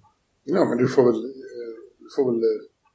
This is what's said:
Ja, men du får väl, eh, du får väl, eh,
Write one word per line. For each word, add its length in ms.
Ja, 240
men 100
du 100
får 140
väl, 120
eh, 600
du 80
får 160
väl, 80
eh, 200